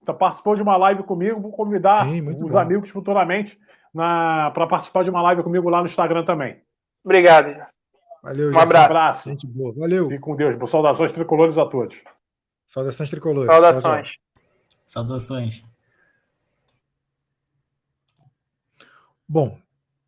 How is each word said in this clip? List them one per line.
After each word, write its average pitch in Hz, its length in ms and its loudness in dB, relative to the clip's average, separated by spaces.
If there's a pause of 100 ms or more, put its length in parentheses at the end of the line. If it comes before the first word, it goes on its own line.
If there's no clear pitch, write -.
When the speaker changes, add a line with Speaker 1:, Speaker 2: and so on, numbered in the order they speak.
Speaker 1:
já 156 80 -6
participou 208 420 -2
de 202 60 -6
uma 202 140 2
live 196 280 2
comigo. 202 360 -4
Vou 208 120 -14
convidar 208 540 0
Speaker 2:
Sim, 165 140 -4
muito 151 240 -8
Speaker 1:
os 156 80 -8
Speaker 2:
bom. 196 60 2
Speaker 1:
amigos 190 320 -2
futuramente 196 680 -4 (360)
na, 165 560 -2
pra 165 160 -2
participar 180 380 -2
de 185 60 -4
uma 175 120 -2
live 175 200 2
comigo 175 260 -2
lá 175 120 0
no 175 60 -4
Instagram 165 380 -2
também. 151 320 -6 (480)
Speaker 3:
Obrigado. 165 500 6 (680)
Speaker 2:
Valeu, 139 260 -4
Speaker 3:
Um 143 40 -2
Speaker 2:
Gerson. 160 80 4
Speaker 3:
abraço. 165 260 6
Speaker 1:
Abraço. 160 440 0
Speaker 2:
Gente 139 160 -12
boa. 123 300 -10
Valeu. 170 320 -2
Speaker 1:
Fique 135 120 -8
com 151 140 -8
Deus. 127 360 -2
Saudações 151 420 2
tricolores 160 460 0
a 147 80 2
todos. 117 300 -6 (720)
Speaker 2:
Saudações 135 420 -8
tricolores. 151 420 -2
Speaker 3:
Saudações. 165 300 6
Speaker 2:
Tchau, 151 200 -2
tchau. - 100 -18 (760)
Speaker 4:
Saudações. 120 800 -6 (3750)
Speaker 2:
Bom, 147 280 -2 (520)